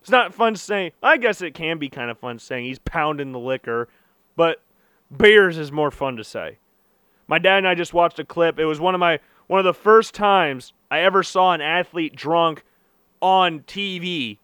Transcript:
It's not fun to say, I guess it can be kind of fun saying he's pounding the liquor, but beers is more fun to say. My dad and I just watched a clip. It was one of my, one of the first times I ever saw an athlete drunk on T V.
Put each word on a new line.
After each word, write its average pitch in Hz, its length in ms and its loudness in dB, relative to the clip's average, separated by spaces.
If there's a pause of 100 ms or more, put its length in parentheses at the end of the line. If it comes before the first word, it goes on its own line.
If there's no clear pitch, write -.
It's - 100 -8
not 226 220 2
fun 226 220 0
to 185 40 -10
say, 190 440 -6
I 294 160 4
guess 226 240 -2
it 165 100 -8
can 160 240 -6
be 143 140 -8
kind 120 200 -8
of 117 80 -10
fun 120 200 -10
saying 123 260 -10
he's 127 140 -10
pounding 151 540 -6
the 127 60 -10
liquor, 120 500 -6 (460)
but - 280 0 (520)
beers 196 440 6
is 147 120 -8
more 147 200 -2
fun 135 260 -6
to 107 80 -12
say. 82 320 -12 (720)
My 156 100 2
dad 190 200 4
and 190 100 0
I 180 60 2
just 170 180 -6
watched 170 260 2
a 156 60 -8
clip. 165 340 -2
It 156 60 0
was 156 160 -2
one 185 140 0
of 180 40 -2
my, 170 220 0 (260)
one 190 140 0
of 190 40 0
the 180 100 2
first 220 400 4
times 180 580 0 (180)
I 147 100 0
ever 190 220 2
saw 185 300 2
an 165 80 -2
athlete 165 560 -4
drunk 160 480 0 (560)
on 180 460 2
T 190 320 -10
V. 160 440 -6